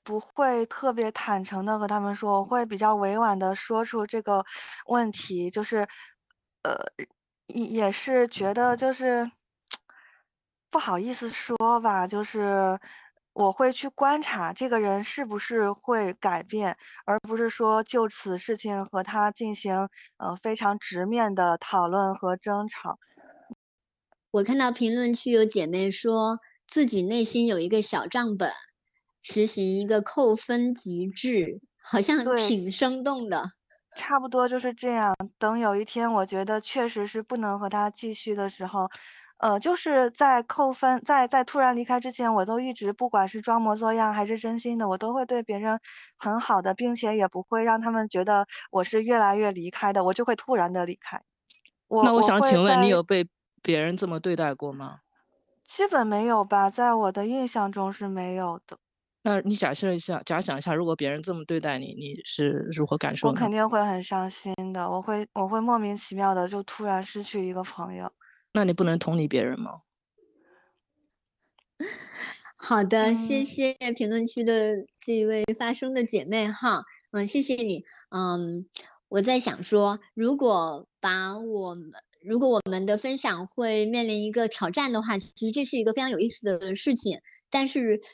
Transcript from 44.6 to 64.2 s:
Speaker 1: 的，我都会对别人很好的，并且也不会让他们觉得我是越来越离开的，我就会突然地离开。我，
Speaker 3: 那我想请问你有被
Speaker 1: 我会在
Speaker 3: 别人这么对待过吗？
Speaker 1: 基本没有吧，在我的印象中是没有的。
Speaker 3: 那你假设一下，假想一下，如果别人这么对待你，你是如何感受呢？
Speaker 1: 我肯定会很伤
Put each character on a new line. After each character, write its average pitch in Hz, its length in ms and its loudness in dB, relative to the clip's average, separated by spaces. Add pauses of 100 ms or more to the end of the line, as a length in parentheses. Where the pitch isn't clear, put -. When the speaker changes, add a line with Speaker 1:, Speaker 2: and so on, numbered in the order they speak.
Speaker 1:
的， 214 120 0
我 185 80 0
都 226 160 -2
会 262 120 0
对 240 180 -2
别 208 160 -4
人 220 200 0 (380)
很 220 220 -2
好 214 220 2
的， 190 120 0
并 240 220 -2
且 220 200 -2
也 196 120 2
不 185 160 -6
会 226 200 0
让 226 160 4
他 226 120 -2
们 220 180 0
觉 180 160 0
得 202 220 4 (240)
我 185 120 2
是 220 200 0
越 240 140 4
来 202 180 6
越 208 160 2
离 180 180 -6
开 202 240 0
的， 196 100 4
我 185 100 4
就 240 120 -2
会 233 100 2
突 254 200 -2
然 180 180 2
地 180 120 -2
离 180 100 -6
开。 - 260 -12 (640)
我， 220 160 4
Speaker 3:
那 233 100 8
我 233 80 8
想 208 200 6
请 269 220 8
问 - 180 8
你 202 60 8
有 175 160 6
被 185 160 4
Speaker 1:
我 175 40 4
会 - 0 -
在 170 60 -6 (320)
Speaker 3:
别 165 200 2
人 170 140 0
这 185 120 -2
么 165 120 -4
对 175 160 0
待 156 200 0
过 143 160 -8
吗？ 139 300 -14 (640)
Speaker 1:
基 - 200 -2
本 285 220 2
没 208 180 0
有 226 180 2
吧， 196 280 4
在 240 220 2
我 214 180 2
的 202 160 -4
印 254 200 -2
象 202 240 -2
中 196 220 -4
是 202 140 -8
没 185 280 -6
有 180 300 -4
的。 - 120 -20 (460)
Speaker 3:
那 202 180 2
你 208 140 0
假 143 180 0
设 185 200 -2
一 170 60 -2
下， 165 260 -4
假 165 140 0
想 139 180 -4
一 147 40 -6
下， 165 120 -2
如 170 120 0
果 160 100 0
别 139 140 -2
人 151 120 -4
这 180 120 -6
么 160 100 -8
对 160 160 -2
待 147 180 -4
你， 135 160 -10
你 143 300 -12
是 143 480 -2
如 151 140 -2
何 147 120 -2
感 139 180 -2
受 147 120 0
呢？ 143 40 4
Speaker 1:
我 - 40 0
肯 214 160 0
定 220 180 2
会 214 160 2
很 185 160 -2
伤 185 300 -4